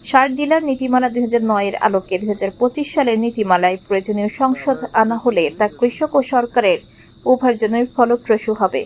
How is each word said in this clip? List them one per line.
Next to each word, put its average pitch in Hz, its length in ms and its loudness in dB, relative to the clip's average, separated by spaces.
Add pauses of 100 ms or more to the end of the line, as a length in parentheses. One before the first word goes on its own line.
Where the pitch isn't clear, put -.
সার 269 300 4
ডিলার 294 360 0
নীতিমালা 254 380 0
দুই 240 160 -2
হাজার 233 260 0
নয় 202 180 0
এর 196 80 -6 (100)
আলোকে 196 320 0
দুই 208 140 -4
হাজার 196 240 -4
পঁচিশ 247 360 -2
সালের 247 320 2
নীতিমালায় 190 600 0
প্রয়োজনীয় 208 540 -2
সংশোধন 262 500 -2 (140)
আনা 226 220 0
হলে 202 200 2 (140)
তা 208 80 2 (120)
কৃষক 247 400 -2
ও - 20 4 (120)
সরকারের 240 460 0 (480)
উভয়ের 254 320 2
জন্যই 226 340 0
ফলপ্রসূ 233 680 0
হবে। 180 260 0